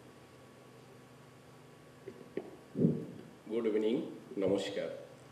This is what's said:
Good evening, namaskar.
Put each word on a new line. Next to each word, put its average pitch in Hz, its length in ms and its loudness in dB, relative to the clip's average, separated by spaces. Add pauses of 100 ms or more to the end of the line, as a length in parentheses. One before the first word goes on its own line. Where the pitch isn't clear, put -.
(3500)
Good 113 180 0
evening, 107 360 4 (340)
namaskar. 95 540 2 (420)